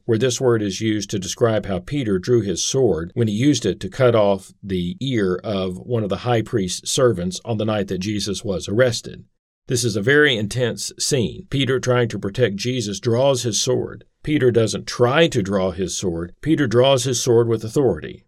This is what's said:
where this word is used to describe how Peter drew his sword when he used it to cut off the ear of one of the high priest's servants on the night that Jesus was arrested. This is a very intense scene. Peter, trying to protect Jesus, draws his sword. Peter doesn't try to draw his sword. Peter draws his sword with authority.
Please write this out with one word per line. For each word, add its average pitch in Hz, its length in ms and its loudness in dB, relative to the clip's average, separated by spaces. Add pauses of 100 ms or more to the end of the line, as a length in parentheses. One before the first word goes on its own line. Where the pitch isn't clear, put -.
where 110 140 2
this 127 200 0
word 120 220 0
is 101 200 -4
used 107 280 -2
to 104 100 -4
describe 107 460 0
how 92 140 -4
Peter 107 400 -2
drew 120 220 2
his 98 220 -4
sword 90 520 0
when 117 120 2
he 107 60 -2
used 127 320 2
it 90 140 0
to 95 100 -8
cut 123 240 4
off 101 480 2
the 90 380 -4
ear 104 380 0
of 95 420 -4
one 117 240 -4
of 98 60 -4
the 98 80 -2
high 117 260 0
priest's 95 480 -4
servants 92 520 0
on 113 140 -4
the 107 80 -2
night 107 220 -2
that 95 120 -4
Jesus 101 440 -4
was 90 240 -6
arrested. 117 560 -2 (440)
This 123 160 -2
is 107 120 -2
a 107 80 -2
very 143 320 4
intense 110 640 -4
scene. 120 500 -2
Peter, 135 300 0
trying 123 300 2
to 104 100 -8
protect 101 380 0
Jesus, 110 420 -4
draws 123 420 2
his 113 180 -2
sword. - 440 -2 (180)
Peter 131 300 2
doesn't 110 340 0
try 139 440 2
to 123 120 0
draw 95 300 0
his 87 260 -4
sword. 85 440 -4
Peter 147 260 2
draws 123 380 4
his 127 180 -2
sword 117 240 4
with 113 160 -2
authority. 113 640 -2